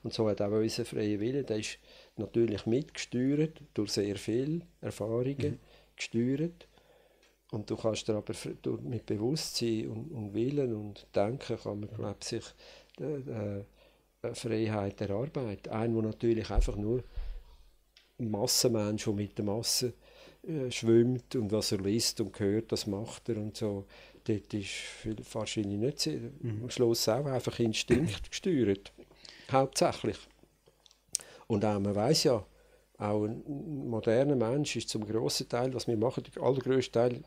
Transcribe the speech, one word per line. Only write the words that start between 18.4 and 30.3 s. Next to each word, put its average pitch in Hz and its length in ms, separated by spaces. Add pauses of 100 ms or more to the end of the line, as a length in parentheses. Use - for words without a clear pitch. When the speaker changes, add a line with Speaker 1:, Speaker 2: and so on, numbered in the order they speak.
Speaker 1:
der 110 80
mit 101 260
der 107 60
Masse, 117 480 (540)
äh, 139 220
schwimmt 117 680
und 107 160
was 107 200
er 104 80
liest 107 420
und - 180
hört, 107 320
das - 140
macht 107 440
er 110 80
und 107 200
so. 101 300 (360)
Dort 107 300
ist 101 160
viel, - 460 (180)
wahrscheinlich 104 460
nicht 131 220
sehr, 151 180 (200)
Speaker 2:
Mhm. 110 240
Speaker 1:
am 123 60
Schluss 117 400
auch 131 160
einfach 127 320
Instinkt 117 720
<clears throat> - 0
gesteuert. 117 640 (580)
Hauptsächlich. 135 680 (1300)